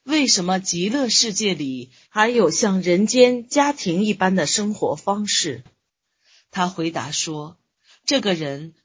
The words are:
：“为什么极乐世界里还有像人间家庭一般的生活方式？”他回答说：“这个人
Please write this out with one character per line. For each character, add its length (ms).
：“为 240
什 160
么 160
极 300
乐 180
世 260
界 200
里 380
还 180
有 240
像 300
人 260
间 400
家 240
庭 320
一 100
般 220
的 100
生 280
活 240
方 280
式？” 380
他 160
回 240
答 200
说 460
：“这 140
个 140
人 520